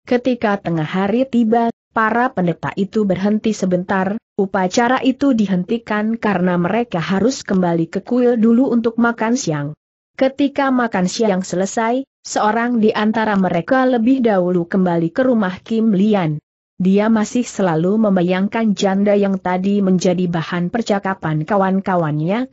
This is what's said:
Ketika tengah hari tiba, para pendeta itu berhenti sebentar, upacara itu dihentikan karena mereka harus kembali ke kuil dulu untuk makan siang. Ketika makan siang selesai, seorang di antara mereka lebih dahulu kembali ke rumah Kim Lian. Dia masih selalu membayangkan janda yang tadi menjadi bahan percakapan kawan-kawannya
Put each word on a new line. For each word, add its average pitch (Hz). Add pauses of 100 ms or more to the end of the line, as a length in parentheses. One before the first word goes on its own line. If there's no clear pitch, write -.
Ketika 240
tengah 160
hari 202
tiba, 233 (240)
para 233
pendeta 170
itu 202
berhenti 208
sebentar, 190 (240)
upacara 202
itu 262
dihentikan 214
karena 185
mereka 185
harus 190
kembali 170
ke 190
kuil 247
dulu 233
untuk 226
makan 233
siang. 151 (400)
Ketika 277
makan 214
siang 196
selesai, 226 (160)
seorang 233
di 214
antara 214
mereka 196
lebih 254
dahulu 180
kembali 170
ke -
rumah 214
Kim 226
Lian. 190 (400)
Dia 196
masih 214
selalu 180
membayangkan 196
janda 202
yang 196
tadi 190
menjadi 185
bahan 175
percakapan 190
kawan-kawannya 190